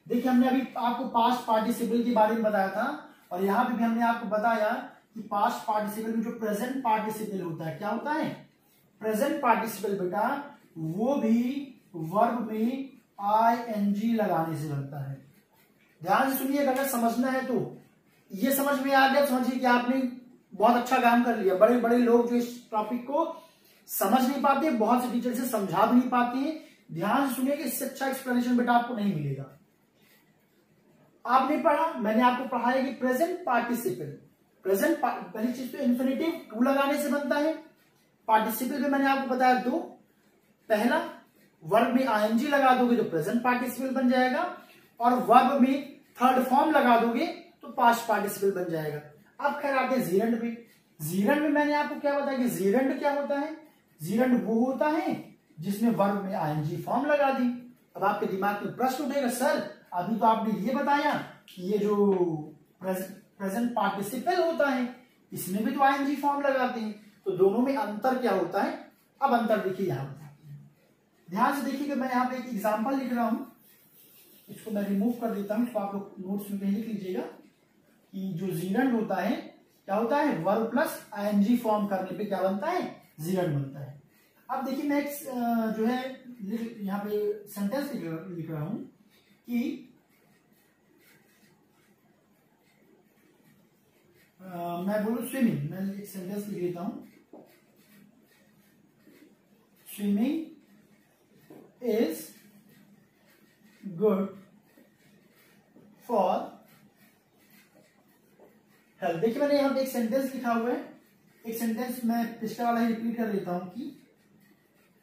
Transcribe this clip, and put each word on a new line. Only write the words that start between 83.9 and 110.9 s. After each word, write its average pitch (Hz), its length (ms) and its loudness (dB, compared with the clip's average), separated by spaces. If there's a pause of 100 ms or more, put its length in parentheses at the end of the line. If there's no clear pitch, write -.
अब 254 140 -4
देखिए, 285 260 -4
मैं 285 120 2
एक, - 260 -8
अ, 233 380 0 (100)
जो 220 100 0
है 254 380 -4 (160)
लिख, 226 400 -8
यहाँ 202 200 -4
पे 208 320 -2 (160)
sentence 202 440 -4
लिख, 165 120 -8 (240)
लिख 165 220 -10
रहा 151 120 -6
हूँ 214 220 -8 (640)
कि, 240 420 -6 (4000)
अ, 185 40 -18 (420)
मैं 202 180 0
बोलूँ 240 240 -4
swimming, 160 420 0
मैं 196 240 -6
एक 202 140 -12
sentence 202 400 -10
लिख 175 140 -8
लेता 170 180 -4
हूँ, 233 280 -10 (3000)
"स्विमिंग 220 480 2 (1500)
is 247 260 0 (1800)
good 196 280 2 (1800)
for 196 300 2 (2500)
health।" 170 180 -2
देखिए, 233 220 0
मैंने 285 160 2
यहाँ 269 160 2
पे 269 60 0
एक - 80 -2
sentence 254 460 -2
लिखा 240 180 -2
हुआ 226 180 0
है, - 240 -6 (520)